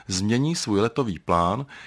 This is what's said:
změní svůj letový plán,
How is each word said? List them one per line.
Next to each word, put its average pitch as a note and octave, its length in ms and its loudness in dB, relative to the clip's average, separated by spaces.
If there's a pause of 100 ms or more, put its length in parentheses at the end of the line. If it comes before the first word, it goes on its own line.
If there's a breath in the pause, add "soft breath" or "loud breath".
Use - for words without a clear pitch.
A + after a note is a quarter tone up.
změní A2+ 480 0
svůj G2+ 240 0
letový A2+ 380 0
plán, F#2 480 0 (200 loud breath)